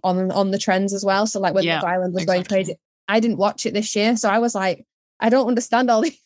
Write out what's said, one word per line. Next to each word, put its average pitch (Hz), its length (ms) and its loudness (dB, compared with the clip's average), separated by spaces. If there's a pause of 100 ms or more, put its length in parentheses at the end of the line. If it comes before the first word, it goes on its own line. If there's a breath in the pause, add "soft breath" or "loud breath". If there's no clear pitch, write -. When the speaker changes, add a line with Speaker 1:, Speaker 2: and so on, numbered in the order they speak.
Speaker 1:
on, 185 280 0
on 196 200 0
the 196 80 -2
trends 196 340 0
as 196 100 -6
well. 196 220 2
So, 214 140 -4
like, 185 160 -2
when 190 80 2
Speaker 2:
Yeah, 165 180 0
Speaker 1:
Love - 40 -4
Island 180 280 -2
was 175 120 -4
going 180 160 2
Speaker 2:
exactly. 190 240 -2
Speaker 1:
crazy, - 140 -10 (280)
I 214 120 2
didn't 220 180 0
watch 196 280 -2
it 226 80 -4
this 214 220 -4
year, 220 200 2
so 220 140 0
I 202 80 2
was 233 160 0
like, 190 320 -2 (340)
"I 226 100 2
don't 247 180 4
understand 247 420 0
all 226 120 4
these, 320 140 -2 (100)